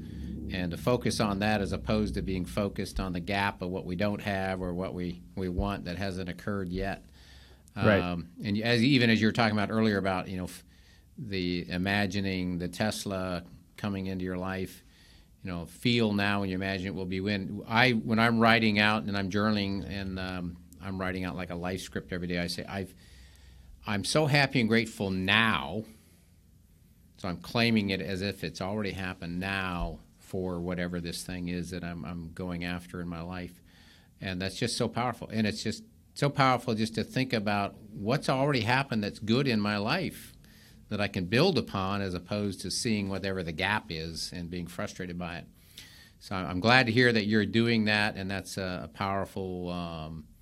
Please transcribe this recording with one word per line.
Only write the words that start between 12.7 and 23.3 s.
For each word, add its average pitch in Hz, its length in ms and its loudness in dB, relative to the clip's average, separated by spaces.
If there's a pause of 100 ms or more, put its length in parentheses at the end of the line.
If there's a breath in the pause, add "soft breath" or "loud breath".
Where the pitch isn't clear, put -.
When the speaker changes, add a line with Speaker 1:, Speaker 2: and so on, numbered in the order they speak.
Speaker 1:
coming 98 300 -4
into 92 180 -4
your 92 140 -4
life, 95 460 -6 (600 soft breath)
you 95 80 -8
know, 87 140 -6
feel 117 480 2
now 101 280 2
when 98 80 -2
you 92 60 0
imagine 95 320 -2
it 95 80 -4
will 95 100 -4
be 95 140 -2
when. 101 480 -2
I, 120 240 6
when 113 280 2
I'm 117 200 6
writing 113 400 6
out 107 240 4
and 98 140 -2
I'm 98 120 -2
journaling 101 600 0
and, 95 280 -6
um, 90 380 -6 (240)
I'm 95 200 -6
writing 92 240 -2
out, 82 100 -4
like, 87 140 -6
a 87 60 -4
life 92 260 -2
script - 320 -6
every 90 140 -4
day, 87 120 0
I 87 80 0
say, - 200 -4
"I've, 98 260 -6 (920 soft breath)